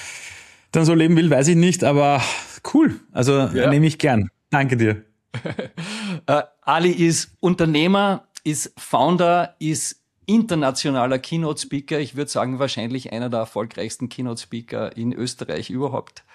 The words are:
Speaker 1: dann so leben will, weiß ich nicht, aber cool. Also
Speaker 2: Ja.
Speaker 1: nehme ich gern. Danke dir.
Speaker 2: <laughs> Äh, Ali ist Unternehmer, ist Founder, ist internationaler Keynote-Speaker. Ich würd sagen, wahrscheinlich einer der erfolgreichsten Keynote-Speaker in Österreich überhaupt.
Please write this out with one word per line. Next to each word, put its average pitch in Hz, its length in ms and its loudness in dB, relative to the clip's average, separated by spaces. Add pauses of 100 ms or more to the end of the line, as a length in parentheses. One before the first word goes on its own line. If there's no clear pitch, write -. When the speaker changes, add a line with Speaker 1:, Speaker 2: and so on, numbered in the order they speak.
(720)
Speaker 1:
dann 160 140 2
so 165 80 4
leben 165 240 6
will, 165 140 4
weiß 139 160 4
ich 180 80 6
nicht, 175 280 4
aber 143 380 4 (540)
cool. 311 240 4 (120)
Also 131 220 2
Speaker 2:
Ja. 131 380 2
Speaker 1:
nehme 151 160 4
ich 151 100 -2
gern. 113 320 2 (220)
Danke 139 260 2
dir. 107 260 2 (300)
Speaker 2:
<laughs> 120 100 -10 (840)
Äh, 147 160 2 (180)
Ali 165 300 2
ist 165 480 0
Unternehmer, 180 880 2 (160)
ist 151 340 -6
Founder, 170 840 2
ist - 440 -6 (240)
internationaler 139 880 0
Keynote-Speaker. 147 840 -4
Ich 127 160 -8
würd 143 140 -6
sagen, 127 300 -4
wahrscheinlich 127 540 -6
einer 117 160 -6
der 117 120 -2
erfolgreichsten 113 680 -8
Keynote-Speaker 117 880 -10
in 117 160 -4
Österreich 117 580 -8
überhaupt. 127 520 -8 (120)